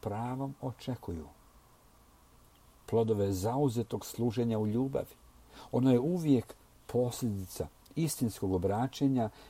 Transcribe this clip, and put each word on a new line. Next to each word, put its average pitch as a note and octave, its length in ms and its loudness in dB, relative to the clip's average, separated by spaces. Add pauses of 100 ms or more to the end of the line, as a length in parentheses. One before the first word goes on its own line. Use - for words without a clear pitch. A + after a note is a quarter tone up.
pravom B2 600 -6
očekuju. F#2+ 640 -8 (1600)
Plodove G#2+ 480 2
zauzetog A2+ 720 -2
služenja A#2 540 0
u G#2+ 80 0
ljubavi. C3 480 -2 (560)
Ono B2+ 200 4
je B2 80 8
uvijek D3+ 560 2 (320)
posljedica A2+ 800 -2 (280)
istinskog A#2+ 580 -2
obraćenja A2+ 760 2 (200)